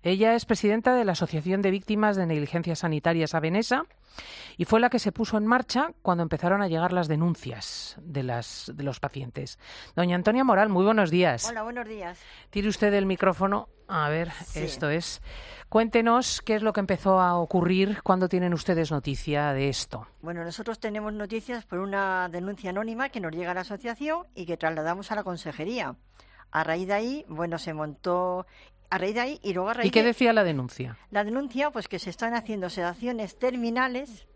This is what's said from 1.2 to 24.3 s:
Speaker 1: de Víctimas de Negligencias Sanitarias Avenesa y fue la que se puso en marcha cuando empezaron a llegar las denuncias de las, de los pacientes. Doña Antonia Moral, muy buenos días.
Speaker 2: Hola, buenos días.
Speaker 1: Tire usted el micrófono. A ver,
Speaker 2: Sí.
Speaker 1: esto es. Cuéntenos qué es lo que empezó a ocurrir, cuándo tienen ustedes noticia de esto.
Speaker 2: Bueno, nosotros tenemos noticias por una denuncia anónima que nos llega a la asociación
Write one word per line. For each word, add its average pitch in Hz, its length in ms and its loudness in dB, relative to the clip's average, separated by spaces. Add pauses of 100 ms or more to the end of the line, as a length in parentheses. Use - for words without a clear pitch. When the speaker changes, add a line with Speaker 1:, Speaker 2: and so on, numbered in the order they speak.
Speaker 1:
de 196 100 4
Víctimas 208 460 2
de 185 100 2
Negligencias 165 540 -2
Sanitarias 160 540 0
Avenesa 196 500 0 (720)
y 175 80 -2
fue 220 160 4
la 240 80 4
que 240 100 2
se 196 140 0
puso 226 240 -2
en 214 100 2
marcha 254 540 2
cuando 175 220 2
empezaron 175 400 2
a 196 60 0
llegar 170 260 0
las 180 120 2
denuncias 151 960 -2
de 147 200 -6
las, 123 520 -6
de 147 80 -10
los 139 160 -4
pacientes. 135 600 -8 (360)
Doña 175 220 4
Antonia 214 260 4
Moral, 220 280 6
muy 185 160 4
buenos 208 240 6
días. 160 400 4
Speaker 2:
Hola, 226 140 -6
buenos 240 220 -6
días. 196 320 -10 (300)
Speaker 1:
Tire 202 200 0
usted 208 260 4
el 196 100 4
micrófono. 190 640 2 (200)
A 160 200 0
ver, 165 220 0 (160)
Speaker 2:
Sí. - 140 -6
Speaker 1:
esto 156 280 -2
es. 160 320 -2 (480)
Cuéntenos 233 760 4
qué 220 120 0
es 208 80 0
lo 214 100 2
que 208 80 0
empezó 190 400 2
a 175 160 4
ocurrir, 185 680 2
cuándo 185 260 4
tienen 180 260 2
ustedes 165 360 0
noticia 147 640 0
de 139 160 2
esto. - 380 -6 (160)
Speaker 2:
Bueno, 170 220 -8
nosotros 214 360 -8
tenemos 214 320 -6
noticias 214 540 -6
por 175 140 -6
una 190 500 0
denuncia 185 400 -6
anónima 226 400 -4
que 247 100 -8
nos 165 120 -4
llega 170 180 -4
a 180 40 -4
la 185 80 -2
asociación 277 720 -6